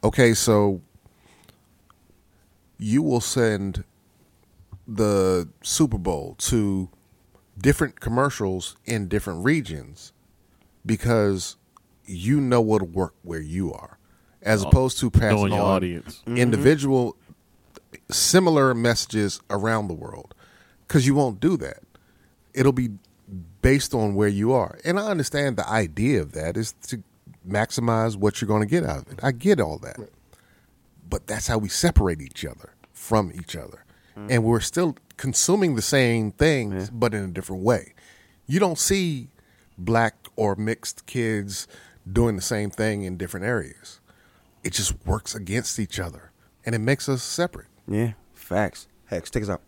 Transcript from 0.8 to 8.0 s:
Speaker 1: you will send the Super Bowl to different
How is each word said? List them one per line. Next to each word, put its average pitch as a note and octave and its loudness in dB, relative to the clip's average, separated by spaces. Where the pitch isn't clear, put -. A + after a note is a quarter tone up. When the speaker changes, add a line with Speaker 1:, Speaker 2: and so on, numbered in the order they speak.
Speaker 1:
you A2 0
will C3 2
send G2+ 0
the G2 2
Super A#2+ 0
Bowl E2+ -4
to G2+ 0
different C#3 0